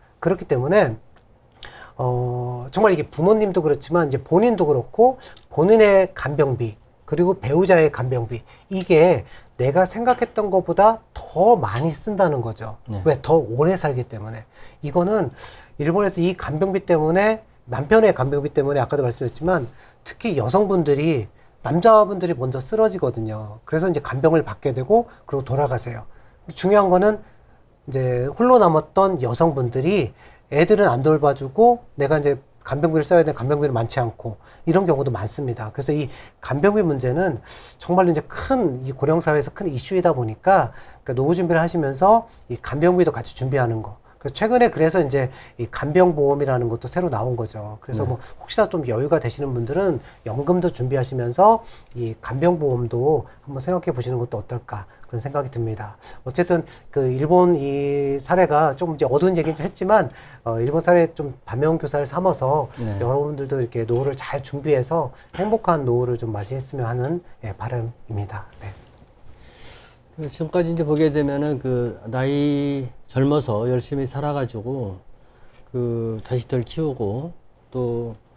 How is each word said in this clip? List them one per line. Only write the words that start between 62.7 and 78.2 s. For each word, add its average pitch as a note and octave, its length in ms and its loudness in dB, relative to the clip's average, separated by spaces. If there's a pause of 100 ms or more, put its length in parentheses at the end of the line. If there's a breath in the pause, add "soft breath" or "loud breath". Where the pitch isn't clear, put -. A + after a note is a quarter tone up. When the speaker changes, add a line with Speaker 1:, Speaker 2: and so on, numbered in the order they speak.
Speaker 2:
네. G#2 220 -6
Speaker 1:
여러분들도 C#3 600 -2
이렇게 A#2 240 -4
노후를 B2+ 320 -2
잘 C3+ 260 -8
준비해서 C#3+ 680 -2 (220 soft breath)
행복한 F#3 500 0
노후를 B2 320 0
좀 A#2 160 -6
맞이했으면 B2+ 540 -8
하는, B2+ 360 -4 (220 soft breath)
예, G2+ 80 -10
바람입니다. A2 920 -8 (140)
네. G2+ 80 -14 (1500 loud breath)
Speaker 2:
그 D#3 120 -10
지금까지 E3 440 -4
이제 E3 120 -2
보게 D3+ 260 2
되면은 C#3+ 480 -2
그 B2 480 -4
나이 C#3+ 800 -2 (200)
젊어서 B2+ 640 0
열심히 B2+ 360 -4
살아가지고 B2+ 880 -6 (760 soft breath)
그 A#2 500 -4
자식들 B2 420 -4
키우고 C3 680 -6 (380)
또 A#2 460 -6 (200 soft breath)